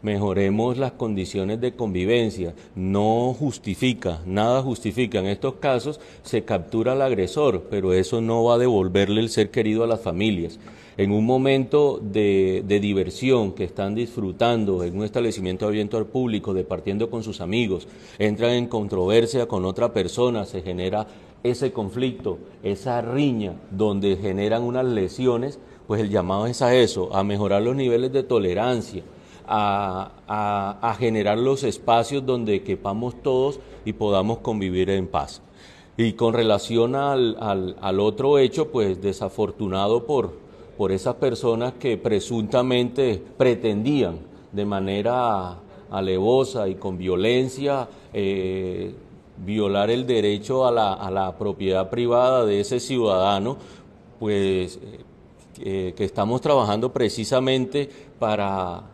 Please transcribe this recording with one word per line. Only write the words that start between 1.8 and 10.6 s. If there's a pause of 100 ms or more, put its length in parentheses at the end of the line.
No
justifica,
nada
justifica.
En
estos
casos (240)
se
captura
al
agresor,
pero
eso
no
va
a
devolverle
el
ser
querido
a
las
familias. (380)